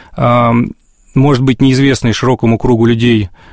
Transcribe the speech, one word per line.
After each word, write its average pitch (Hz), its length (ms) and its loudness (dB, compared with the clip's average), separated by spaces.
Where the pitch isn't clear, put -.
ам, 120 560 0
может 135 300 2
быть, 131 180 0
неизвестные 131 520 0
широкому 117 440 -2
кругу 113 300 0
людей, 117 440 0